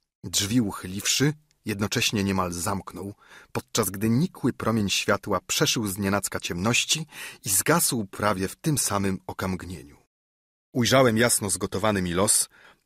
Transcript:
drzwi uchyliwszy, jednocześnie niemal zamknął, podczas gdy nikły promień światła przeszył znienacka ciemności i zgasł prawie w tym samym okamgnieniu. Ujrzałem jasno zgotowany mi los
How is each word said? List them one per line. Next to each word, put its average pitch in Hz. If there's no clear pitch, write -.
drzwi 101
uchyliwszy, 101
jednocześnie 107
niemal 95
zamknął, 87
podczas 113
gdy 101
nikły 127
promień 110
światła 98
przeszył 131
znienacka 98
ciemności 113
i 160
zgasł 147
prawie 98
w -
tym 151
samym 98
okamgnieniu. 85
Ujrzałem 120
jasno 113
zgotowany 98
mi 90
los -